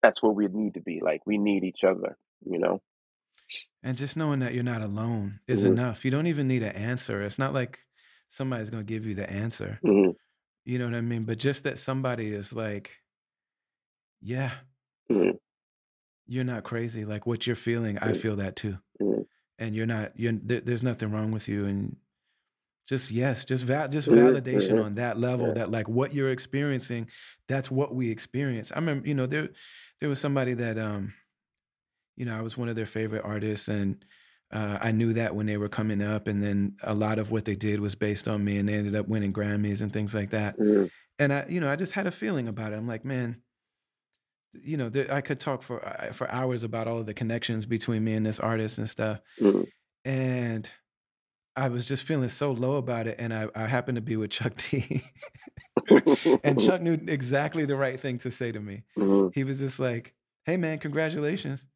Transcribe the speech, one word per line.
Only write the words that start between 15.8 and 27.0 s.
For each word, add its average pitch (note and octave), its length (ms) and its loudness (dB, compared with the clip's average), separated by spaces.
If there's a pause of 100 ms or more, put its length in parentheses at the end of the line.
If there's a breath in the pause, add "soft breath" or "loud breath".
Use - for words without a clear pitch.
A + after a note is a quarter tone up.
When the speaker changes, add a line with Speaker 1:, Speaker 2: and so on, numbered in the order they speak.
Speaker 2:
you're B2 160 -2
not B2 200 -4
crazy. A#2 420 -4
Like, G#2 200 -6
what A#2 220 -2
you're A#2+ 80 0
feeling, A2+ 440 -2
I A2+ 140 2
Speaker 1:
Mm-hmm. - 0 -
Speaker 2:
feel A2 240 0
that G2 180 -4
too. G2 220 -6 (240)
Speaker 1:
Mm-hmm. G2+ 220 0 (360 loud breath)
Speaker 2:
And A2+ 160 -4
you're A2+ 120 -2
not, A2 320 -4
you're, A#2 140 2
there, A2 280 -2
there's A#2+ 220 -2
nothing A2+ 280 -2
wrong G#2+ 200 -2
with G#2+ 160 -4
you." G2+ 180 -2
And G2+ 320 -2 (880)
just, C3 240 -4
yes, B2 340 0
just B2+ 200 -2
va-, C3+ 240 0
just C#3+ 220 2
Speaker 1:
Mm-hmm. - 20 10
Speaker 2:
validation A#2+ 640 6
Speaker 1:
Mm-hmm. A2 60 4
Speaker 2:
on G#2 120 -4
that A#2 240 -2
level, A#2+ 320 0
Speaker 1:
Yeah. - 20 0
Speaker 2:
that, G#2 180 -2
like, A2 180 -2
what B2+ 240 0
you're C3+ 180 0
experiencing, B2+ 800 -4 (380 loud breath)